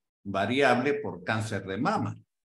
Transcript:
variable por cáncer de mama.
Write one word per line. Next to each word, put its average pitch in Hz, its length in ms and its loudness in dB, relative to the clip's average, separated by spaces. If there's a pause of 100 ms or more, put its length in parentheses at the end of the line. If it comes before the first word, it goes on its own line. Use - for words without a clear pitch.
(260)
variable 123 680 2
por 90 320 -6
cáncer 107 400 -2
de 95 120 -4
mama. 131 400 -2 (420)